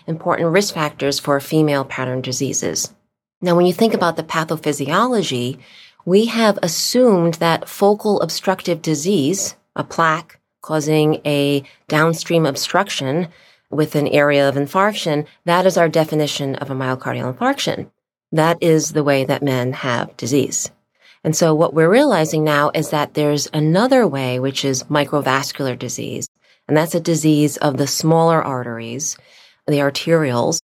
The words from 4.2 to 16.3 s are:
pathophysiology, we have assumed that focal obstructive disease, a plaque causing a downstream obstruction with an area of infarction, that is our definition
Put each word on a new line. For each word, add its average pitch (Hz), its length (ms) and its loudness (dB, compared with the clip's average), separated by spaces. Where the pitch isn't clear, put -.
pathophysiology, 160 1400 -2
we 202 220 4
have 226 340 2
assumed 180 720 2
that 165 340 0
focal 208 520 2
obstructive 175 640 -2
disease, 160 720 -2
a 147 80 -4
plaque - 560 -2
causing 156 640 0
a 143 380 0
downstream 160 580 2
obstruction 160 840 -2
with 147 240 -2
an 147 140 0
area 143 400 4
of 139 80 0
infarction, 160 680 0
that 175 200 4
is 185 140 2
our 170 100 4
definition 151 680 -2